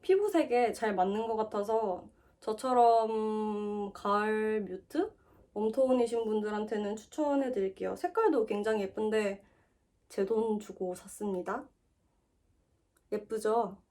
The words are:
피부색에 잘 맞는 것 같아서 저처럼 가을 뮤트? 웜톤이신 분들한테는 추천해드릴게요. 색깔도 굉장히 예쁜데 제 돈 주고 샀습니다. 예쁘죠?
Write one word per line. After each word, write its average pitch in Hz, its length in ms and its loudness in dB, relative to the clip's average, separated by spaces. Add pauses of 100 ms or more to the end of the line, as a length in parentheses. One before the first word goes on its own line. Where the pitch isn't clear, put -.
피부색에 302 720 2
잘 214 220 -2
맞는 196 320 0
것 226 80 -2
같아서 214 720 -2 (320)
저처럼 214 1500 2
가을 214 680 0
뮤트? 196 500 -4 (420)
웜톤이신 233 720 2
분들한테는 214 720 -2
추천해드릴게요. 214 1000 -2
색깔도 349 500 2
굉장히 208 380 -2
예쁜데 214 600 -2 (680)
제 196 160 -2
돈 220 340 0
주고 185 360 -8
샀습니다. 196 720 -6 (1400)
예쁘죠? 214 680 -2 (140)